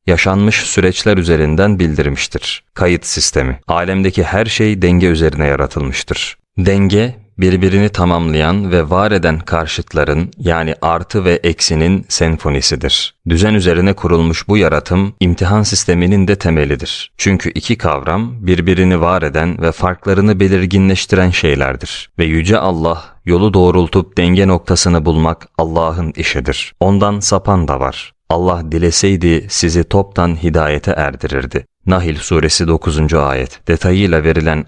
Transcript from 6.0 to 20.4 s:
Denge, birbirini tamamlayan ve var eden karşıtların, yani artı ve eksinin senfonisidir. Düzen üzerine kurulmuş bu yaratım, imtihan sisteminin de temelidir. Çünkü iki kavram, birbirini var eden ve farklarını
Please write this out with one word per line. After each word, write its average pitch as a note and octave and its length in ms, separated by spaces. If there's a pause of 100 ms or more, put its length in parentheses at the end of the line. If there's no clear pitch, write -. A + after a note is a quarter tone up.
Denge, G2 580 (220)
birbirini F#2+ 500
tamamlayan F2 840
ve E2 180
var G2+ 220
eden E2 260
karşıtların, D#2+ 1000
yani E2 440
artı E2+ 420
ve F2+ 80
eksinin E2+ 760
senfonisidir. D2 1080 (140)
Düzen F2+ 260
üzerine F2+ 380
kurulmuş E2+ 560
bu G2+ 80
yaratım, F#2 640
imtihan F#2+ 420
sisteminin F#2 640
de G2+ 80
temelidir. D2+ 800
Çünkü F#2+ 340
iki - 280
kavram, F#2+ 680
birbirini F2+ 540
var E2+ 220
eden D#2 400
ve E2 100
farklarını F#2+ 680